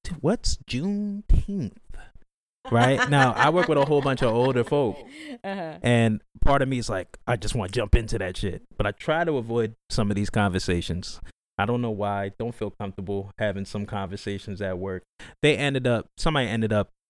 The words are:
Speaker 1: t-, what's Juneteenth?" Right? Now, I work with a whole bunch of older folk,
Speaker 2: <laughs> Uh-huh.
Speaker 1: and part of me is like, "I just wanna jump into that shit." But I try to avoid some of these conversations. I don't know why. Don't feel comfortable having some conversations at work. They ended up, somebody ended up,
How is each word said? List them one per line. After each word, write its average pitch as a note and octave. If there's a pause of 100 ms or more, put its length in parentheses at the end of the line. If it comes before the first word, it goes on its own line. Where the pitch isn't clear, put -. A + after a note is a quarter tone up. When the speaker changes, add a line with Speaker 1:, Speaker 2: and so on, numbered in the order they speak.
Speaker 1:
t-, E3+
what's - (100)
Juneteenth?" G3+ (960)
Right? B2+
Now, C3+
I B2+
work E3+
with D3
a C#3
whole D3
bunch C3+
of A2+
older B2
folk, C3+ (240)
Speaker 2:
<laughs> C#4+
Uh-huh. F3+
Speaker 1:
and A#2 (240)
part C#3
of C3
me C3+
is A#2
like, F#2 (100)
"I B2
just -
wanna F#2+
jump A2+
into A2
that F#2
shit." - (160)
But G2+
I G2+
try E3
to D3+
avoid A2+ (140)
some G#2
of G2+
these G2+
conversations. F2+ (340)
I G2
don't A#2+
know A#2
why. G2+
Don't A#2
feel G#2
comfortable G2
having G2
some G2+
conversations G2
at F#2
work. F#2 (360)
They D3
ended C3+
up, A#2 (100)
somebody D3+
ended A2
up, G#2 (200)